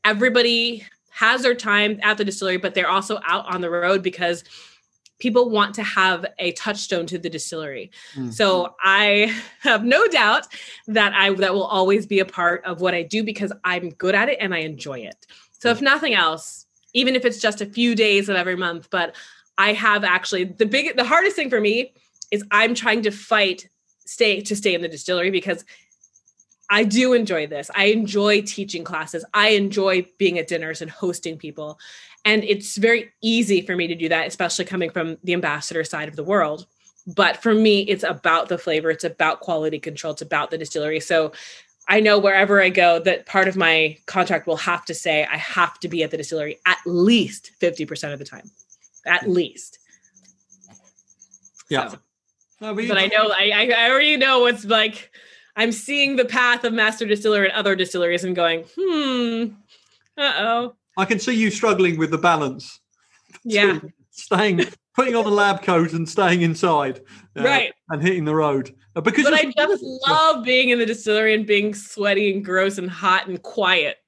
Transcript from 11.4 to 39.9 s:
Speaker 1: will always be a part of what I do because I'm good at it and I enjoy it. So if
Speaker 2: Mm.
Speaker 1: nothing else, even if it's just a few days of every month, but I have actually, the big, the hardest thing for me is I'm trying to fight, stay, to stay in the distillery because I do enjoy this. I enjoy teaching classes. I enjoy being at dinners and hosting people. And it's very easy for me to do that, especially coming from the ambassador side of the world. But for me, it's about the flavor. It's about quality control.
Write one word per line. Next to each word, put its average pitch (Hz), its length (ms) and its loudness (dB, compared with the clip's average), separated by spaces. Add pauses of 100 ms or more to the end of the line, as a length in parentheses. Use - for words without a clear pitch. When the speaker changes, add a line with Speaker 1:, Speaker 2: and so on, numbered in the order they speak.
Speaker 1:
will 196 120 0
always 196 400 2
be 196 140 0
a 185 60 2
part 175 400 -2
of 175 160 -8
what 180 120 0
I 170 100 -2
do 214 200 -4
because 208 280 -6 (120)
I'm 180 260 -4
good 190 260 -2
at 226 140 2
it 277 100 -2
and 190 140 -4
I 165 60 -4
enjoy 143 400 -10
it. - 280 -18 (320)
So 233 100 0
if 233 100 0
Speaker 2:
Mm. 277 40 -4
Speaker 1:
nothing 285 320 2
else, 165 500 -2 (280)
even 254 220 0
if 254 100 -2
it's 226 140 -2
just 214 220 -2
a 196 40 -6
few 233 300 -2
days 202 340 2
of 196 60 0
every 180 200 -2
month, 170 340 -6
but 170 260 -4 (420)
I 202 160 2
have 208 300 2
actually, 185 400 0
the 190 240 0
big, 285 280 -2
the 247 80 2
hardest 349 320 2
thing 294 140 -4
for 240 100 0
me 220 340 -2 (360)
is 208 220 -2
I'm 226 240 4
trying 226 260 0
to 214 100 0
fight, 202 560 -2 (380)
stay, 208 360 0
to 208 140 -4
stay 202 200 0
in 170 80 -4
the 165 40 -6
distillery 175 440 -2
because 180 340 -4 (1040)
I 208 140 4
do 247 300 4
enjoy 185 340 0
this. 143 260 -10
I 196 120 2
enjoy 208 560 2
teaching 196 420 -8
classes. 160 500 -8
I 208 160 4
enjoy 196 560 2 (140)
being 175 180 2
at 165 100 -4
dinners 160 340 -6
and 160 100 -12
hosting 175 460 -8
people. 151 420 -14 (460)
And 214 180 4
it's 202 340 -2
very 226 320 2 (120)
easy 220 400 2
for 185 140 -6
me 175 120 -2
to 170 80 -4
do 165 140 -6
that, 160 180 0
especially 180 380 -4
coming 175 260 -4
from 165 320 -6
the 180 100 -2
ambassador 160 520 -4
side 156 240 -10
of 151 80 -14
the 151 80 -10
world. 175 420 -2 (400)
But 175 340 0
for 220 140 2
me, 214 280 4
it's 196 200 -2
about 165 460 0
the 175 80 -2
flavor. 160 340 -2
It's 156 140 -4
about 160 340 -2
quality 156 400 -4
control. 156 340 -10